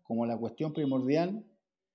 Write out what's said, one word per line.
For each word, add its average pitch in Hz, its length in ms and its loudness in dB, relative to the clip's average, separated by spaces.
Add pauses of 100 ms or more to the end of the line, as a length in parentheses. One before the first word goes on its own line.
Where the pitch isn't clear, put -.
como 117 220 -2
la 117 120 -2
cuestión 117 360 -4
primordial, 147 720 0 (500)